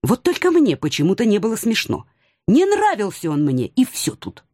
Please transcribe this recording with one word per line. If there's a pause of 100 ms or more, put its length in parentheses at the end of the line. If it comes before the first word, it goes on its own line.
Вот
только
мне
почему-то
не
было
смешно. (420)
Не
нравился
он
мне,
и
всё
тут.